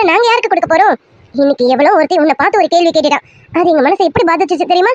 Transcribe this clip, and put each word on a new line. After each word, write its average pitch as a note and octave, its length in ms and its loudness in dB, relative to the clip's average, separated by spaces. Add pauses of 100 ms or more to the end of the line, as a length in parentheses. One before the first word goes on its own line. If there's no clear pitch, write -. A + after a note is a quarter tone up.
நாங்க G4+ 180 0
யாருக்கு A#4 240 0
கொடுக்க E4+ 200 -2
போறோம்? E4+ 240 2 (460)
இன்னைக்கு C#4 320 0
எவ்வளவு D4 240 2
ஒருத்தி D#4 240 0
உன்னை D4+ 180 0
பார்த்து G4+ 220 0
ஒரு D#4+ 120 -2
கேள்வி E4+ 200 2
கேட்டுட்டா. D4 260 0 (380)
அது A#3+ 140 0
எங்க D4+ 140 0
மனசை F#4 240 0
எப்படி A4+ 200 -2
பாதிச்சுச்சு E4 420 -2
தெரியுமா? F4+ 240 2